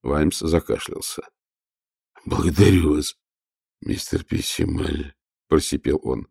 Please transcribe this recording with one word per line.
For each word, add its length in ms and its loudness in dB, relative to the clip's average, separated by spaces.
Ваймс 380 0
закашлялся. 800 -4
«Благодарю 680 4
вас, 200 -4
мистер 440 -4
Пессималь», 920 -4
просипел 540 0
он. 280 -6